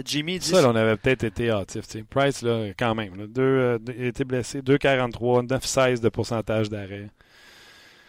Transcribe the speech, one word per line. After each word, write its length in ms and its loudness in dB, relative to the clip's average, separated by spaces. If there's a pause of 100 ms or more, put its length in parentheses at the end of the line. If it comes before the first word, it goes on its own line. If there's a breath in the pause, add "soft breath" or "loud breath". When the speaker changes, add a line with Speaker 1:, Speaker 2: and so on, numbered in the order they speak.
Speaker 1:
Jimmy 340 -4
dit 100 -6
Speaker 2:
Ça, 120 6
là, 100 8
on 60 2
avait 200 4
peut-être 280 0
été 260 -2
hâtif, 360 -4
tu 120 -12
sais. 100 -12
Price, 340 0
là, 240 0 (120)
quand 160 0
même, 220 -8
là, 100 -12
deux, 160 -2
euh, 360 2
deux, 180 -10
il 80 -8
a 40 -2
été 160 -4
blessé, 380 -4
deux 160 4
quarante-trois, 640 2
neuf 220 -2
seize 360 2
de 80 2
pourcentage 600 -2
d'arrêt. 400 -10 (1000 soft breath)